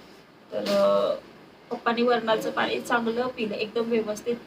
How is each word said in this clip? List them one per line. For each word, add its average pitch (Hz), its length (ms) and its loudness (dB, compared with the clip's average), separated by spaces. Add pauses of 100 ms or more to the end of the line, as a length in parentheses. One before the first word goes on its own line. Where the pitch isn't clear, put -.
(520)
तर, 104 80 -4
अ, 101 540 4 (600)
पप्पांनी 240 280 -2
वरणाचं 226 500 2
पाणी 220 300 -2
चांगलं 240 460 0
पिलं, 226 280 -4
एकदम 220 260 -4
व्यवस्थित 226 540 -2 (120)